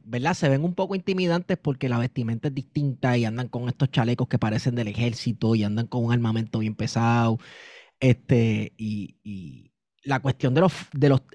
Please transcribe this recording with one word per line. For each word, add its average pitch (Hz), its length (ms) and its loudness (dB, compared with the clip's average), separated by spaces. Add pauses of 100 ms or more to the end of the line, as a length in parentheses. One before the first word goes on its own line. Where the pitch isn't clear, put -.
¿verdad? 123 300 -2
Se - 140 0
ven 139 160 2
un 175 100 -2
poco 190 200 -4
intimidantes 180 640 0
porque 135 300 -4
la 120 100 0
vestimenta 117 500 -2
es 135 60 -6
distinta 135 640 -2
y 117 80 2
andan 113 240 -4
con 123 200 -6
estos 131 220 0
chalecos 120 380 0
que 123 100 0
parecen 113 360 0
del 113 140 -4
ejército 113 680 -2
y 107 100 2
andan 107 220 -2
con 123 180 -2
un 117 80 0
armamento 113 480 0
bien 110 140 -2
pesado. 117 640 0 (640)
Este, 117 760 2
y, 104 460 -8
y 90 500 -14 (300)
la 135 180 -2
cuestión 131 340 0
de 156 60 4
los, 185 120 6 (200)
de 143 160 4
los 135 140 4 (120)